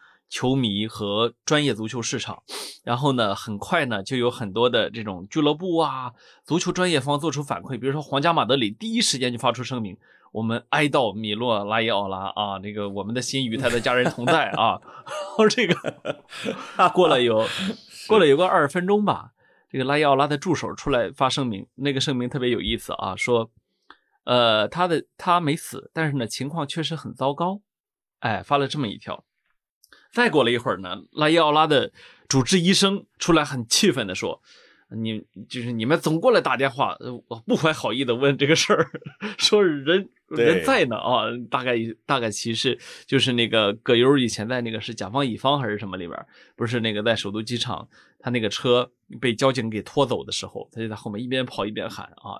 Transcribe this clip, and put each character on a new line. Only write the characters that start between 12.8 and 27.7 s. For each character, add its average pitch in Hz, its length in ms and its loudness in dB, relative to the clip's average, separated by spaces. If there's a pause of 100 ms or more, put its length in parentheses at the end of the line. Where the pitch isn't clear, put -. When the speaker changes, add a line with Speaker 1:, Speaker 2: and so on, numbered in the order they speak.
Speaker 1:
我 98 140 -6
们 110 120 -8
的 127 60 -2
心 135 240 -4
与 113 100 -4
他 131 140 -2
的 120 100 0
家 123 140 0
人 123 180 4
同 120 140 -6
在 151 240 2
啊。” 101 300 0 (160)
<laughs> - 120 -20
然 - 300 -8
后 220 100 6
这 208 180 2
个， - 1300 -2
过 180 140 6
了 135 140 4
有， 113 260 4
Speaker 2:
<laughs> - 420 -6
是。 - 200 -16
Speaker 1:
过 190 100 6
了 165 80 8
有 139 80 8
个 175 100 4
二 185 160 4
十 143 60 2
分 180 180 -2
钟 208 200 2
吧， 117 260 -4 (400)
这 131 80 -6
个 127 60 -2
拉 143 120 2
伊 151 80 4
奥 139 100 6
拉 143 120 4
的 147 100 0
助 156 160 -2
手 101 220 -4
出 - 140 -6
来 120 200 2
发 131 200 0
声 135 180 -2
明， 98 180 -6 (100)
那 139 180 -2
个 131 80 -2
声 147 120 -2
明 123 140 -2
特 139 100 -6
别 123 120 0
有 110 100 0
意 107 180 -4
思 - 200 -12
啊， 95 180 -6
说， 113 340 0 (760)
呃， 113 420 4
他 180 220 0
的， 160 160 0 (120)
他 175 220 2
没 156 160 2
死， - 380 -12
但 160 180 -2
是 143 60 -2
呢， 117 100 -2
情 131 220 -8
况 156 180 -6
确 160 160 -6
实 160 140 -6
很 - 160 -12
糟 135 200 -2
糕。 180 280 -4 (580)